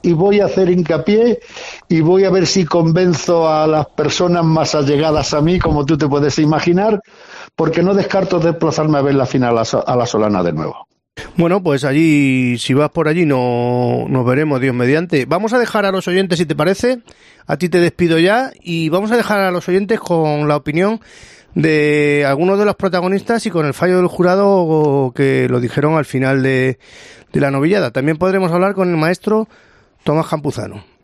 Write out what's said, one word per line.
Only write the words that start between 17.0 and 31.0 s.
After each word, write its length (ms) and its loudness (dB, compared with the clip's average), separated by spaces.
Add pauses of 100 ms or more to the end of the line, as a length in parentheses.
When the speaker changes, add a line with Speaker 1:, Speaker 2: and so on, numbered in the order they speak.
Speaker 2:
a 120 -4
ti 100 -2
te 100 2
despido 400 2
ya, 340 0 (100)
y 260 -4
vamos 220 -2
a 80 2
dejar 220 0
a 100 0
los 180 -4
oyentes 320 0
con 480 0
la 80 2
opinión 440 -2 (540)
de 720 2
algunos 320 0
de 60 2
los 120 0
protagonistas 680 -2
y 60 -4
con 160 -2
el 80 -4
fallo 240 0
del 80 2
jurado 1080 2
que 360 0
lo 100 0
dijeron 380 0
al 80 -2
final 360 -2
de, 360 0 (560)
de 60 0
la 100 2
novillada. 400 0
También 260 -2
podremos 360 0
hablar 220 0
con 160 0
el 60 0
maestro 500 0 (580)
Tomás 240 0
Campuzano. 560 -8 (200)